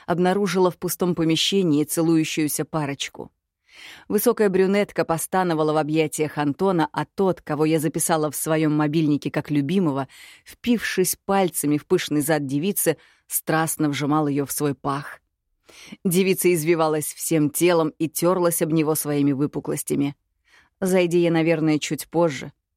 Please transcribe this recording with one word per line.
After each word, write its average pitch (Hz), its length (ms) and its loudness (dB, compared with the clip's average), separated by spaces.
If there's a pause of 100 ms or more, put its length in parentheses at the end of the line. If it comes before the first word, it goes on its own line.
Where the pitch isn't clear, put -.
обнаружила 180 680 2
в - 60 -10
пустом 180 380 -2
помещении 160 680 2
целующуюся 156 840 0
парочку. - 640 -8 (760)
Высокая 214 420 2
брюнетка 190 560 2
постановала 160 680 0
в 151 40 0
объятиях 151 600 -2
Антона, 156 540 0
а - 140 -4
тот, 185 360 -2
кого 151 240 -2
я 156 140 2
записала 156 520 0
в - 40 -10
своем 156 400 0
мобильнике 151 540 0
как 147 220 -6
любимого, 143 560 0 (380)
впившись - 800 -2
пальцами 180 520 0
в - 80 -12
пышный 151 360 0
зад 147 240 0
девицы, 147 520 -2 (300)
страстно 160 600 -2
вжимал 147 380 0
ее 139 180 -2
в - 60 -10
свой 147 220 -2
пах. 143 480 -8 (800)
Девица 185 500 2
извивалась 156 600 0
всем 151 380 0
телом 165 480 2
и 160 80 -2
терлась 175 540 0
об 165 100 -2
него 156 240 2
своими 143 380 0
выпуклостями. 143 840 -4 (640)
Зайди 180 400 2
я, 170 100 4
наверное, 160 480 2
чуть - 300 -8
позже, 151 460 -2 (240)